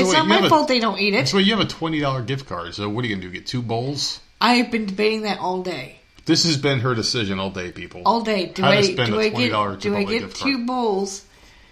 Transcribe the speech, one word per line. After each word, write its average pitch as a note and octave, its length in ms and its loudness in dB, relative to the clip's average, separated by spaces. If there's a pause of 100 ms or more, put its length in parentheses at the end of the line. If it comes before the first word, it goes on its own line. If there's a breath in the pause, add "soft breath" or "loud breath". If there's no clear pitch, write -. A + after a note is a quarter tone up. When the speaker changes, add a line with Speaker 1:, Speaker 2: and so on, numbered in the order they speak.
Speaker 1:
it's F#3+ 60 4
Speaker 2:
wait, - 80 4
Speaker 1:
not D#4 60 4
Speaker 2:
you A#3+ 60 2
Speaker 1:
my - 60 6
Speaker 2:
have - 100 4
a, - 40 4
Speaker 1:
fault D#4 180 6
they B3+ 140 2
don't G#3 180 -2
eat G3+ 140 2
it. F3+ 160 2
Speaker 2:
so G3 80 2
you G3 180 4
have F3 100 2
a D#3 40 -2
twenty D#3+ 320 -4
dollar C3+ 220 -2
gift C3+ 260 -6
card. F2 260 -8
So G#2 140 -4
what A#2+ 160 -2
are - 20 -2
you G#2 80 -2
gonna F#2 120 -6
do? F2+ 40 -12
Get F2 160 -10
two B2+ 140 -4
bowls? B2 580 -4 (220)
Speaker 1:
I A#3+ 140 4
have B3 140 2
been A3 160 -2
debating G#3+ 360 0
that G#3 180 -4
all F#3 240 -4
day. D3 360 -10 (260)
Speaker 2:
This E3 180 4
has D#3 140 2
been C3+ 240 0
her B2+ 120 0
decision G2+ 460 -2
all F#2+ 120 -2
day, F2+ 200 -8
people. F2 340 -14
Speaker 1:
All A3+ 160 2
day. G#3 260 -2
Do - 160 -4
Speaker 2:
How F#3+ 80 8
to G#3 60 8
Speaker 1:
I, G#3 40 4
Speaker 2:
spend F#3 320 2
Speaker 1:
do A3 60 2
Speaker 2:
a A3 40 2
Speaker 1:
I G#3+ 60 2
Speaker 2:
twenty A#3+ 200 0
dollar G3+ 220 0
Speaker 1:
get, G3 100 -10
do G3+ 140 0
I G3+ 80 0
Speaker 2:
Chipotle G3 60 -4
Speaker 1:
get A3+ 120 -2
Speaker 2:
gift - 160 -10
Speaker 1:
two C4+ 200 -2
Speaker 2:
card. A#3+ 100 -4
Speaker 1:
bowls G#3+ 580 -2 (460 soft breath)